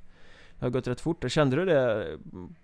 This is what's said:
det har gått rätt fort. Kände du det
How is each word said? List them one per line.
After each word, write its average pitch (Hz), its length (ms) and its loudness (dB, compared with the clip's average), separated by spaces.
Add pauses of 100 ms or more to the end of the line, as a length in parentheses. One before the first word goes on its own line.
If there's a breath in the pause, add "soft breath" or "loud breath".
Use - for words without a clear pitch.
(580 loud breath)
det 131 80 -4
har 127 40 0
gått 123 160 -2
rätt 123 140 -4
fort. 156 320 -2
Kände 139 240 4
du 175 80 2
det 123 420 2 (580)